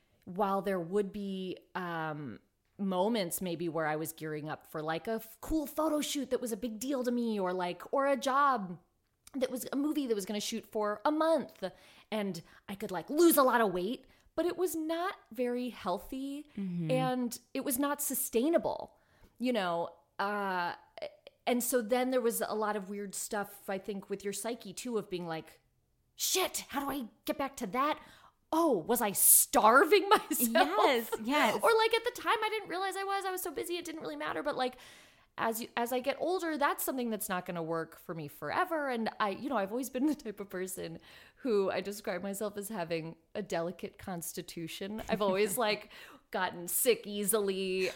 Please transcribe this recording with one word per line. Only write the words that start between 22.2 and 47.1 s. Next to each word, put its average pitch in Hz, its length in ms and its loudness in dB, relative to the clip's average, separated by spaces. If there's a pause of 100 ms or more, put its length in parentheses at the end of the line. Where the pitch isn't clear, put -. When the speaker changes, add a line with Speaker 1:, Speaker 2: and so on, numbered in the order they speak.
Speaker 1:
was 226 260 0
a - 80 -4
lot 214 220 0
of 190 120 -6
weird 202 280 -8
stuff, 202 340 -4 (180)
I 196 100 -2
think, 196 300 -8
with 196 140 -6
your 202 120 -4
psyche 233 380 -6
too, 240 260 -4
of - 120 -6
being 175 160 -6
like, 160 320 -8 (560)
"Shit, - 540 0
how 277 120 -4
do 277 100 -4
I 269 160 -4 (180)
get 294 140 -2
back 269 180 -4
to 240 120 -6
that? 269 300 0 (540)
Oh, 311 340 6
was 240 140 2
I 208 120 2
starving 285 960 8
<laughs> - 0 -
myself?" - 440 4
Speaker 2:
Yes, 285 560 4 (160)
yes. 254 380 4
Speaker 1:
Or, - 140 6
like, 440 180 4
at 453 100 2
the 466 160 -4
time, 349 240 2
I 427 60 2
didn't 415 180 -4
realize 370 280 -4
I 392 80 -4
was. 392 220 -2
I 381 40 -4
was 370 120 -4
so 370 80 -4
busy, 330 280 -4
it 330 60 -8
didn't 320 180 -10
really 294 140 -8
matter. 302 260 -4
But, 285 140 -2
like, 254 200 -2 (640)
as 226 240 -2
you, - 140 -10
as 233 160 -2
I 254 80 0
get 262 200 -2
older, 330 380 -2
that's 302 260 0
something 262 240 -2
that's 214 200 -4
not 180 180 -2
gonna 175 160 -4
work 160 420 -4
for 175 100 -8
me 156 140 -8
forever. 311 600 -2
And 226 200 -2 (100)
I, 208 120 0
you 214 180 -6
know, 269 80 -2
I've 196 140 -2
always 240 180 -4
been 262 180 0
<laughs> 302 60 2
the - 20 -4
type 208 260 -10
of 196 100 -12
person 175 480 -6 (380)
who 202 340 2
I 185 100 0
describe 196 420 -6
myself 202 360 -6
as 202 100 -6
having 165 480 -4 (180)
a - 80 -4
delicate 175 560 -4
constitution. 185 1080 -8
I've 214 140 2
always, 196 360 2
Speaker 2:
<laughs> 226 80 2
Speaker 1:
like, 208 240 -2 (400)
gotten 175 380 -4
sick - 400 2
easily 196 880 0